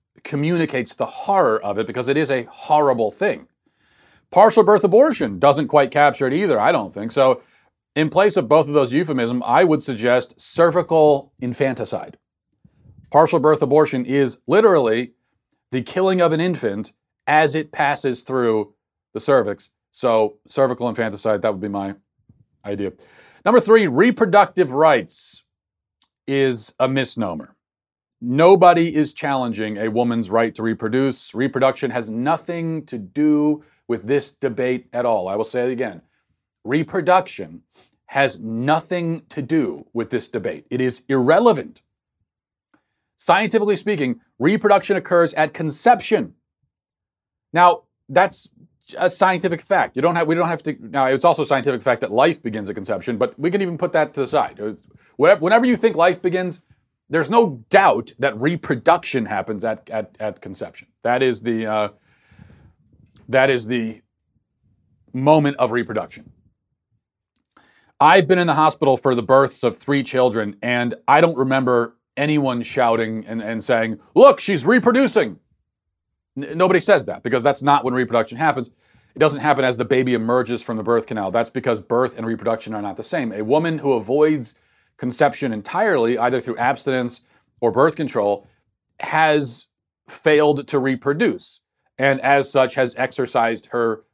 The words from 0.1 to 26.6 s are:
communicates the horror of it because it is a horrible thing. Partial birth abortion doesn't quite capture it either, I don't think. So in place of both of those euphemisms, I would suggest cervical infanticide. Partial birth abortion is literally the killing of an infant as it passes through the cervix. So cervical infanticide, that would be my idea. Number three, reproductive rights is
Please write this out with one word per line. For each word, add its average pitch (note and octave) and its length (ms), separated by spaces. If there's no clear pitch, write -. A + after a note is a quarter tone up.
communicates D3+ 720
the B2 100
horror C#3 580
of G2+ 140
it A2 100
because A#2+ 220
it C#3 80
is D3+ 120
a B2+ 140
horrible B2+ 680
thing. A2+ 380
Partial G#3+ 320
birth G#3 200
abortion F#3+ 560
doesn't C#3+ 300
quite C#3+ 220
capture C#3+ 360
it B2+ 60
either, D#3+ 260
I C3 140
don't B2+ 200
think. G#2+ 200
So C3 280
in D3+ 140
place G3+ 260
of C3 140
both D3+ 180
of C#3+ 60
those C3+ 180
euphemisms, B2+ 540
I C3+ 180
would D#3 180
suggest B2 580
cervical D#3+ 1000
infanticide. B2 800
Partial D#3 300
birth D3+ 220
abortion C#3+ 440
is C3 400
literally C3+ 680
the B2+ 100
killing F#3 380
of E3 140
an D3 80
infant B2 500
as D3+ 300
it D#3 160
passes C#3 520
through A#2 500
the A2 80
cervix. G#2+ 480
So A2 440
cervical B2 440
infanticide, G#2+ 520
that G#2+ 120
would F#2+ 80
be G#2 80
my G2 260
idea. G2+ 260
Number A#3 160
three, A3 260
reproductive F3+ 880
rights C#3 680
is C3+ 500